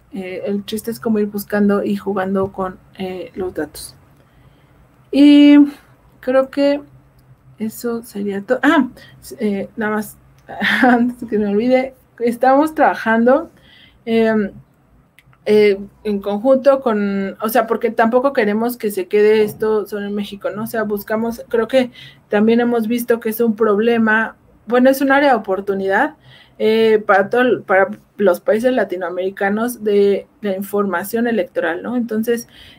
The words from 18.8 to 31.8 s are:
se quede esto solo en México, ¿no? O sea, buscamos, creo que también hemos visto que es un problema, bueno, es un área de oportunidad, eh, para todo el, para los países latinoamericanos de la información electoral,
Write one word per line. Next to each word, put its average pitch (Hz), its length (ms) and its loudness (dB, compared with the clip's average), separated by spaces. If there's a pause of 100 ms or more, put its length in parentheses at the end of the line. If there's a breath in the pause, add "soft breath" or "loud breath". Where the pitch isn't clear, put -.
se 185 160 -6
quede 214 360 4
esto 214 440 -4
solo 202 180 -8
en 202 80 -8
México, 202 380 -8
¿no? 208 120 -8
O 226 40 -8
sea, 226 160 -4
buscamos, 220 680 -6
creo 226 180 0
que 254 240 0 (380 loud breath)
también 220 300 4
hemos 240 280 0
visto 233 320 -2
que 226 100 -6
es 214 100 -4
un 233 160 0
problema, 220 800 0 (320)
bueno, 247 220 4
es 269 120 2
un 277 100 2
área 277 180 4
de 254 60 4
oportunidad, 196 800 -2 (440 soft breath)
eh, 220 480 2
para 196 220 2
todo 240 120 0
el, 247 220 0
para 190 260 2 (280)
los 185 220 2
países 226 320 0
latinoamericanos 196 1120 -4
de 202 440 0 (140)
la 202 140 -4
información 202 720 -4
electoral, 175 560 -4